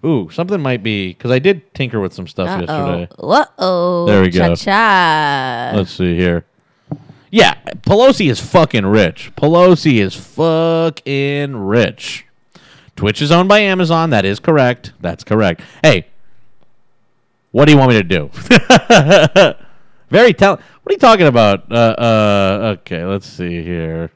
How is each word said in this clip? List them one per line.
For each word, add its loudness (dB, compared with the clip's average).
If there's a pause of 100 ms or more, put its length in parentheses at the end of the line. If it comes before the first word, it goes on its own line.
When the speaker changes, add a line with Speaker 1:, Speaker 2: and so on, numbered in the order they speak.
Speaker 1:
Ooh, -2
something -6
might -4
be, -6
'cause -10
I 2
did -4
tinker -6
with -6
some -14
stuff -8
Speaker 2:
Uh-oh. -6
Speaker 1:
yesterday. -6 (120)
Speaker 2:
Uh-oh. -2
Speaker 1:
There 2
we 2
go. 0
Speaker 2:
Cha-cha. 0
Speaker 1:
Let's -4
see -4
here. -2 (840)
Yeah, 2 (320)
Pelosi 2
is -2
fucking 0
rich. 0
Pelosi 2
is -4
fucking -4
rich. -4 (680)
Twitch -4
is -2
owned 2
by 4
Amazon. -2
That 0
is -4
correct. -2
That's -10
correct. -2 (220)
Hey, 2 (1400)
what 4
do 6
you 6
want 4
me 4
to -2
do? -4
<laughs> 2
Very 4
tell-, 2
what -18
are 0
you -4
talking 4
about? 2
Uh, -6 (240)
uh, 0
okay, -10
let's -8
see -10
here. -8